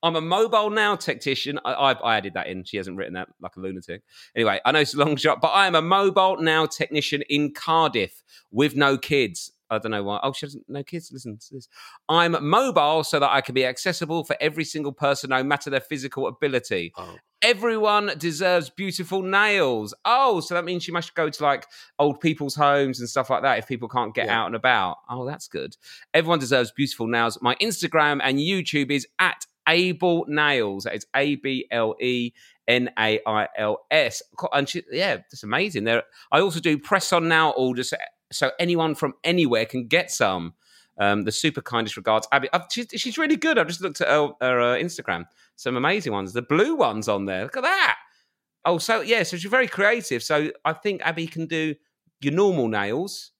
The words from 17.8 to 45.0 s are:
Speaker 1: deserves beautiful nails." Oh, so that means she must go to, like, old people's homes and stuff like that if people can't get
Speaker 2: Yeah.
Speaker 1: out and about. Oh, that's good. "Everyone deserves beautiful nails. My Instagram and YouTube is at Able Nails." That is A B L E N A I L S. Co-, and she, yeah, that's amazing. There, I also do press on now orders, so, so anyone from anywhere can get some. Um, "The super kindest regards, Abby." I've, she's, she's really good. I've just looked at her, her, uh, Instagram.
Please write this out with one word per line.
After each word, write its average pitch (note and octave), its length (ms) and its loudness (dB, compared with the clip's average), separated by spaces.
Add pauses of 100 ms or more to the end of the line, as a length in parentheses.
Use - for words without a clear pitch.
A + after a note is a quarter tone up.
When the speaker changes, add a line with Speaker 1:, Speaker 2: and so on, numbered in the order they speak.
Speaker 1:
deserves E3+ 520 0
beautiful F#3+ 520 -6
nails." F#3 720 2 (100)
Oh, A#3 380 4
so F3 140 -6
that F3 100 -2
means F3 180 -4
she - 80 -8
must E3+ 240 -6
go D#3+ 140 0
to, D3 140 -6
like, C#3+ 240 0 (320)
old D3 200 2
people's D3 360 -2
homes C#3+ 440 4
and A#2+ 80 -8
stuff C3 220 -2
like A#2+ 140 0
that B2+ 160 2
if A2+ 80 -10
people A#2 200 -6
can't A2+ 260 -2
get A#2 120 -2
Speaker 2:
Yeah. A2+ 160 0
Speaker 1:
out F#2+ 60 -2
and G#2+ 80 -6
about. A2 420 2 (120)
Oh, B2 160 -6
that's C#3+ 220 -10
good. C#2 300 -8 (360)
"Everyone D#3+ 260 4
deserves B2 320 2
beautiful B2+ 360 -4
nails. A#2 340 2
My B2 140 2
Instagram D#3+ 680 0
and C3+ 180 2
YouTube D3+ 520 0
is C#3 160 -2 (120)
at - 260 0 (240)
Able F3 580 2
Nails." C3+ 560 0
That - 120 -6
is G#2+ 200 -10
A C#3+ 220 0
B C3 340 -4
L A2+ 300 0
E B2 300 -2 (360)
N B2 220 2 (100)
A A2 260 2
I G#2+ 220 0 (100)
L G#2+ 320 -2
S. C#3+ 320 2 (160)
Co-, - 140 -6
and C#3 160 0
she, - 240 -8
yeah, E3 240 -2
that's - 280 -18
amazing. B2+ 420 -2
There, A#2 180 2 (280)
I D3+ 100 4
also E3+ 180 0
do D#3+ 180 2
press - 360 0
on E3+ 160 2
now D#3+ 220 4
orders, B2+ 400 0
so, - 60 -6 (340)
so C3+ 280 0
anyone E3 360 0
from C#3 180 -2 (120)
anywhere C3+ 400 2
can B2+ 220 -6
get E3+ 240 0
some. F2+ 420 0 (440)
Um, G2+ 260 2
"The G#2+ 80 -2
super D3 300 -2
kindest A2+ 360 -4
regards, A2 340 0
Abby." C3+ 220 2
I've, F3 180 0
she's, A#3 240 -6
she's A#3 220 -6
really D#4 180 2
good. D#4 220 2
I've E3 100 2
just E3+ 140 -8
looked F3+ 200 -6
at - 60 2
her, D3 220 4 (120)
her, B2+ 200 2
uh, A#2+ 160 2
Instagram. F#2 480 -4 (320)